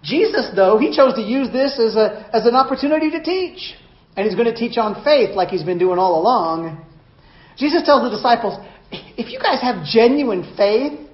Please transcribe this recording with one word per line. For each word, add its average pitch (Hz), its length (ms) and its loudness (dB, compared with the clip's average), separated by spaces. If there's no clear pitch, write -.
Jesus, 320 520 -2
though, 196 240 6
he 277 160 0
chose 269 200 4
to 220 80 -4
use 240 280 -2
this 269 280 -2
as 220 180 2
a, - 360 0
as 226 140 2
an 240 80 4
opportunity 285 560 0
to 320 120 -6
teach. 359 520 -6
And 202 100 -2
he's 185 100 -2
gonna 233 180 0
teach 233 220 -4
on 214 260 -2
faith 285 320 2
like 180 140 0
he's 170 160 -4
been 175 140 -2
doing 180 200 2
all 180 220 2
along. 165 640 -2
Jesus 302 280 0
tells 269 180 4
the 240 80 -4
disciples, 208 480 -2
"If - 400 -12
you - 80 -12
guys 311 200 -2
have 220 240 -4
genuine 226 720 2
faith 240 440 0